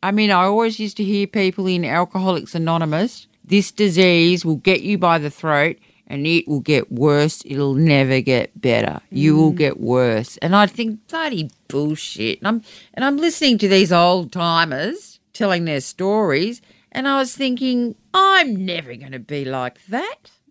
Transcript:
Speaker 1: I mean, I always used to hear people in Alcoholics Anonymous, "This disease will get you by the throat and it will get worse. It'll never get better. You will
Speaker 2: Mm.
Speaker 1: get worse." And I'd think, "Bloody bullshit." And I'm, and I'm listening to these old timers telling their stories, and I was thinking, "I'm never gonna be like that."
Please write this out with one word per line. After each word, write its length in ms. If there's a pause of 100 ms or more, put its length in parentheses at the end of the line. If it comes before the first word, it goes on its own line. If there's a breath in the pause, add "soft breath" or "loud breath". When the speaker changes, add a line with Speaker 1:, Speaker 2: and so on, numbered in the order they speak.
Speaker 1:
I 100
mean, 200
I 120
always 360
used 180
to 60
hear 240
people 400
in 160
Alcoholics 720
Anonymous, 720 (160)
"This 280
disease 720
will 120
get 240
you 160
by 200
the 120
throat 480 (300 soft breath)
and 200
it 200
will 120
get 320
worse. 560
It'll 260
never 480
get 300 (100)
better. 380 (100)
You 260
will 180
Speaker 2:
Mm. 40
Speaker 1:
get 220
worse." 580
And 180
I'd 140
think, 380
"Bloody 420 (180)
bullshit." 680
And 100
I'm, 140 (320 loud breath)
and 100
I'm 140
listening 400
to 100
these 240
old 400
timers 880 (140)
telling 320
their 160
stories, 800 (300 soft breath)
and 160
I 100
was 160
thinking, 640 (180)
"I'm 540
never 280
gonna 220
be 280
like 420
that." 420 (220)